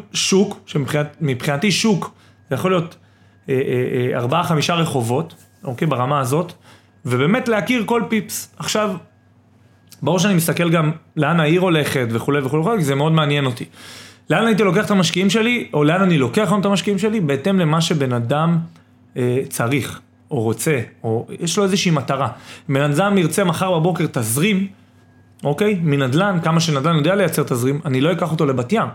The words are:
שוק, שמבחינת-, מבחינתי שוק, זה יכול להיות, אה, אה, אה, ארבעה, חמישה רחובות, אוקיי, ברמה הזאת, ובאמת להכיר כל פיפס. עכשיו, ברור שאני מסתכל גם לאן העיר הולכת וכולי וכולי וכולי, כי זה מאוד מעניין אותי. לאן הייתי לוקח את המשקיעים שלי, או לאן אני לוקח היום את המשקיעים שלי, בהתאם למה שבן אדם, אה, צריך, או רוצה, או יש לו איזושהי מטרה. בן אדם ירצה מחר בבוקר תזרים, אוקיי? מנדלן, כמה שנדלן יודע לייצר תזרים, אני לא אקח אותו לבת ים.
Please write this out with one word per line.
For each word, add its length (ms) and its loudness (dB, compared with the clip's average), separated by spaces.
שוק, 540 0
שמבחינת-, 540 -4
מבחינתי 520 -2
שוק, 420 0
זה 40 -4
יכול 160 -2
להיות, 260 -2
אה, 60 -2
אה, 60 0
אה, 60 -2
ארבעה, 260 0
חמישה 300 0
רחובות, 600 -2
אוקיי, 240 -4
ברמה 320 0
הזאת, 320 -2
ובאמת 440 0
להכיר 380 0
כל 220 0
פיפס. 500 -6
עכשיו, 360 -2
ברור 160 2
שאני 160 2
מסתכל 360 0
גם 200 2
לאן 240 2
העיר 200 2
הולכת 500 0
וכולי 300 0
וכולי 220 -2
וכולי, 160 0
כי 60 0
זה 100 0
מאוד 180 2
מעניין 340 2
אותי. 180 -6
לאן 160 2
הייתי 160 4
לוקח 240 2
את 40 -2
המשקיעים 400 2
שלי, 440 0
או 100 2
לאן 180 4
אני 160 4
לוקח 300 2
היום 120 2
את 60 0
המשקיעים 320 0
שלי, 220 0
בהתאם 380 0
למה 220 2
שבן 320 0
אדם, 460 0
אה, 220 0
צריך, 520 -2
או 100 -2
רוצה, 400 0
או 220 -2
יש 160 -4
לו 80 2
איזושהי 260 0
מטרה. 380 0
בן 120 2
אדם 380 2
ירצה 260 2
מחר 340 2
בבוקר 340 2
תזרים, 540 0
אוקיי? 380 0
מנדלן, 600 2
כמה 180 2
שנדלן 360 0
יודע 180 2
לייצר 280 0
תזרים, 420 -2
אני 160 2
לא 120 2
אקח 200 -2
אותו 140 0
לבת 260 0
ים. 220 2